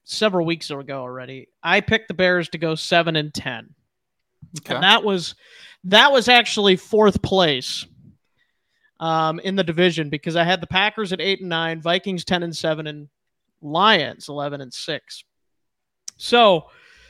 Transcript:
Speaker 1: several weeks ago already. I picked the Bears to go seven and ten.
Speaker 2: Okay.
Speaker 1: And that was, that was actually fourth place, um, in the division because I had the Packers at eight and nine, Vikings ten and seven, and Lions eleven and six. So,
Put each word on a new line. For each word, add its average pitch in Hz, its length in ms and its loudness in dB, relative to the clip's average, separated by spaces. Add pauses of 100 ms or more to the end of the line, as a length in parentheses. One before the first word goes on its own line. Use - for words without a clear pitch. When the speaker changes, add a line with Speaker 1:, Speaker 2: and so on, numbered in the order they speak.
Speaker 1:
several 185 380 -2
weeks 165 280 -6
ago 135 300 -10
already. 127 480 -16 (120)
I 180 200 2
picked 220 260 -2
the 180 80 -8
Bears 180 340 2
to - 80 -10
go 160 160 -2
seven 165 420 0
and 151 160 -2
ten. 120 440 -10 (880)
Speaker 2:
Okay. - 120 -8
Speaker 1:
And 139 100 -4
that 208 200 4
was, 196 320 -4 (480)
that 220 280 6
was 254 160 4
actually 214 500 4
fourth 214 440 2
place, 156 640 -2 (1120)
um, 160 400 0
in 190 160 -6
the 190 80 2
division 165 460 0
because 156 260 -6
I 170 100 4
had 180 160 0
the 170 60 -14
Packers 202 460 -2
at 175 80 -6
eight 190 200 -2
and 185 80 -10
nine, 165 300 -4
Vikings 175 460 -4
ten 180 160 -2
and 170 160 -8
seven, 156 300 -4
and 151 200 -16 (540)
Lions 160 680 0
eleven 143 320 -8
and 127 120 -18
six. - 500 -12 (920)
So, 214 480 4 (440)